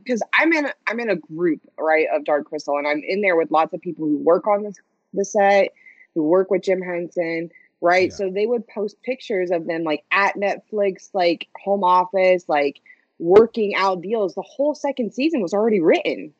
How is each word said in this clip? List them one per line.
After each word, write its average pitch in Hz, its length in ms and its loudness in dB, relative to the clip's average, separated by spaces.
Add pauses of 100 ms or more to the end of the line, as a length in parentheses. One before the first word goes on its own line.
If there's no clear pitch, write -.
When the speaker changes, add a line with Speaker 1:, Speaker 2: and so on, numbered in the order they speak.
Speaker 1:
'cause 240 160 -2 (120)
I'm 302 180 4
in, 302 160 0 (200)
I'm 220 120 -6
in 233 100 -6
a 196 60 2
group, 160 460 -4 (180)
right, 156 320 2
of 147 140 -2
Dark 151 220 0
Crystal, 147 300 -6
and 143 80 -4
I'm 151 160 -2
in 190 200 -4
there 185 160 2
with 165 120 0
lots 160 240 0
of 170 60 -8
people 160 260 -8
who 151 120 0
work 160 280 2
on 208 180 0
this, 208 120 -10 (380)
the 196 100 -2
set, 196 480 4 (440)
who 160 80 0
work 185 280 2
with 190 120 0
Jim 185 180 0
Henson, 170 680 -6 (300)
right? 180 300 2
Speaker 2:
Yeah. - 80 -16
Speaker 1:
So 196 120 -4
they 202 160 -2
would 233 220 -4
post 208 360 -8
pictures 196 480 -4
of 165 160 -2
them, 165 160 -4
like, 151 280 -4
at 196 240 0
Netflix, 196 760 -4
like, 175 340 0 (160)
home 202 220 0
office, 185 640 2
like, 143 320 0 (380)
working 208 560 4
out 185 260 0
deals. 196 340 -4
The 196 60 -10
whole 285 340 -4
second 262 380 -6
season 294 280 -2
was 170 120 -4
already 214 260 2
written. 156 600 0